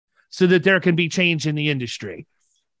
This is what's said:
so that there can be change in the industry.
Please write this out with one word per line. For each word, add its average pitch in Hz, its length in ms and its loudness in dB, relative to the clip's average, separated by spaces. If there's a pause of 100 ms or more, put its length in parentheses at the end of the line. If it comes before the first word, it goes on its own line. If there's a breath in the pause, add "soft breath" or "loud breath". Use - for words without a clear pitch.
(280)
so - 180 2
that 175 180 4
there 190 160 4
can 175 160 2
be 170 120 0
change 170 380 -2
in 156 80 -2
the 151 160 -2
industry. 110 560 -8 (540)